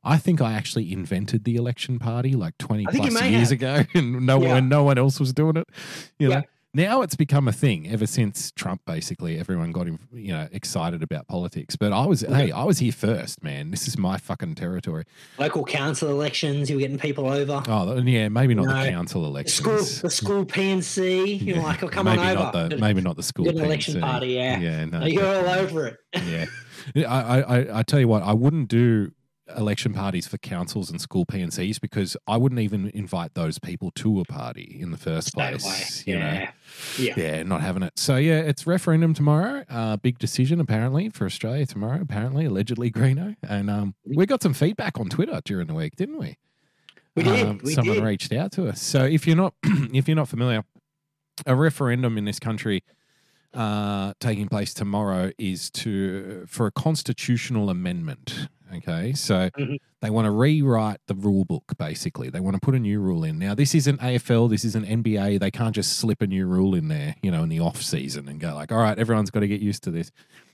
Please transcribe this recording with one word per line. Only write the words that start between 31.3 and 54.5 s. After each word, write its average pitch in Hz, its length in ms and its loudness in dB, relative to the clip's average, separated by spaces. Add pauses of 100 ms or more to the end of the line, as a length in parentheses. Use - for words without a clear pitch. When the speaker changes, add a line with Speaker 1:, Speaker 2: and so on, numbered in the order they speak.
Speaker 1:
N 82 100 -4
Cs 98 260 -4
because - 380 -4 (100)
I 113 120 0
wouldn't 123 240 2
even 101 320 -2
invite 92 400 -4
those 80 260 -4
people 90 360 -8
to 104 260 0
a - 20 -2
party 60 560 -10
in 87 120 -8
the 78 60 -8
first 80 320 -4
Speaker 2:
Stay 71 280 -4
Speaker 1:
place, 65 80 -10 (420)
Speaker 2:
away. 92 60 -2
Speaker 1:
you 87 60 0
know? 78 120 -2
Speaker 2:
Yeah. 95 180 -6 (480)
Yeah. 127 200 0
Speaker 1:
Yeah, 80 260 -2
not 90 160 -2
having 92 240 -2
it. 85 160 -4
So, 139 160 2
yeah, 156 240 4
it's 151 260 -2
referendum 165 480 4
tomorrow. 160 560 2
Uh, 113 280 -2
big 120 220 -2
decision, 135 420 0
apparently, 131 480 0
for 208 160 -4
Australia 135 400 -2
tomorrow, 113 360 -4
apparently, 131 440 -2
allegedly, 113 460 0
Greeno. 135 520 2
And, 101 260 -2
um, 101 240 -2 (120)
we 151 200 2
got 254 160 0
some 151 120 2
feedback 190 440 0
on 101 120 -4
Twitter 208 340 -2
during 156 240 -4
the 156 60 -6
week, 80 240 -6
didn't 285 200 -6
we? 220 200 -10 (800)
Speaker 2:
We 160 60 0
did, 107 220 4
Speaker 1:
Um, 104 160 -2
Speaker 2:
we 143 120 -2
Speaker 1:
someone 131 240 4
Speaker 2:
did. 110 80 2
Speaker 1:
reached 104 260 -2
out 160 220 -2
to 175 160 0
us. - 120 -6
So 131 220 2
if 156 240 2
you're 160 80 6
not, 185 240 4
<clears throat> - 40 -10
if 135 440 2
you're 156 80 4
not 151 140 0
familiar, 117 340 0 (840)
a 131 120 4
referendum 127 600 2
in 104 60 -2
this 101 160 -4
country, 104 440 -2 (680)
uh, 104 680 -2
taking 107 280 -2
place 101 260 -4